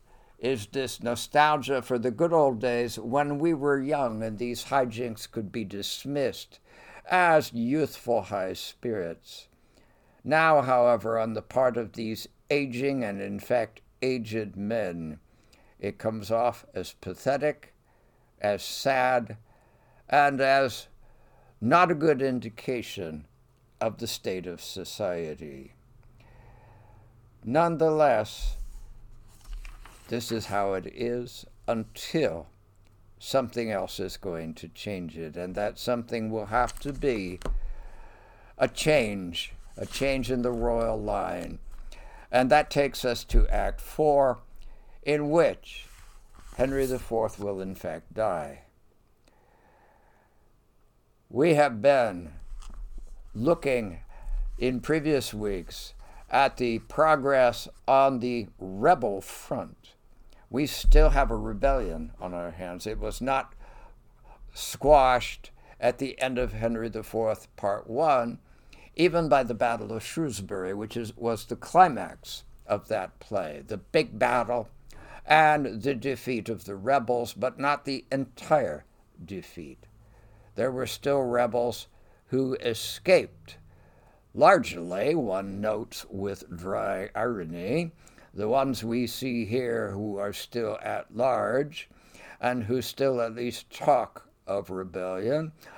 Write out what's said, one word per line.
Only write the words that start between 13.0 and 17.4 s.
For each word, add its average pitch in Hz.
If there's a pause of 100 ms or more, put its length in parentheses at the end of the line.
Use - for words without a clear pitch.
and, 101
in 101
fact, 120 (220)
aged 110
men, 90 (580)
it 101
comes 110
off 113
as -
pathetic, 135 (680)